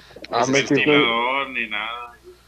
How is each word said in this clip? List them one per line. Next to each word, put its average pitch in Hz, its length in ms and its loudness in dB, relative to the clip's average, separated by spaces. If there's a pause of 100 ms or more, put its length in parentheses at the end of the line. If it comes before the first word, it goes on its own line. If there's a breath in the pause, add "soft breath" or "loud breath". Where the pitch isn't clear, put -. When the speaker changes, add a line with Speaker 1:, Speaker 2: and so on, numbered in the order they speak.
(320 loud breath)
Speaker 1:
Ah, 120 100 0
Speaker 2:
Ese 127 100 0
Speaker 1:
me 135 80 4
Speaker 2:
es 135 120 0
el 143 60 4
Speaker 1:
quiso, - 40 4
Speaker 2:
estilo. 147 120 4
Speaker 3:
Calor, 131 580 2
ni 117 180 -6
nada. 113 440 -8 (340)